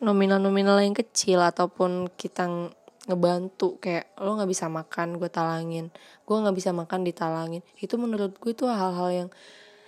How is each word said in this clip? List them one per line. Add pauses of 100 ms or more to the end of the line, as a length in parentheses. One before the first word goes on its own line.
nominal-nominal
yang
kecil
ataupun
kita
ng-, (320)
ngebantu
kayak
lo
nggak
bisa
makan,
gue
talangin. (320)
Gue
nggak
bisa
makan,
ditalangin. (160)
Itu
menurut
gue
tuh
hal-hal
yang (580)